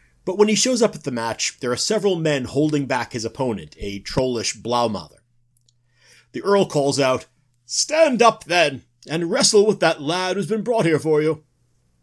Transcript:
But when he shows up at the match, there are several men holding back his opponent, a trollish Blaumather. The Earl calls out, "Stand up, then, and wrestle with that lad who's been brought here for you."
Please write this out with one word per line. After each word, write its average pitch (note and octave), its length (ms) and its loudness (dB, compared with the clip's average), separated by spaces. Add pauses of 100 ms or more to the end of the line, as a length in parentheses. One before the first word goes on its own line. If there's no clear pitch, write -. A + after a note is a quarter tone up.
(260)
But F#3 120 -4
when G#3 100 6
he G#3+ 80 2
shows B3 260 0
up G#3 140 2
at D3+ 80 -14
the C#3 80 -6
match, A2+ 480 -4
there B2 120 -2
are B2 60 -2
several G3+ 380 0
men D3+ 300 0
holding C#3+ 400 0
back A#2+ 280 -4
his A2 120 -6
opponent, A2 540 -6
a G2+ 220 -8
trollish A#2+ 600 -4
Blaumather. A2 560 -2 (1120)
The B2+ 100 -10
Earl G3 260 2
calls C#3 320 0
out, C3 260 0 (400)
"Stand C#4+ 560 2
up, A3+ 240 4
then, D3 380 0 (240)
and E3 220 -4
wrestle G#3+ 360 4
with G3+ 160 2
that D#3+ 200 2
lad F#3 340 -2
who's G3 120 -4
been G#3 160 -2
brought A3+ 220 0
here D#3+ 140 2
for D3+ 220 0
you." D#3 220 -2 (600)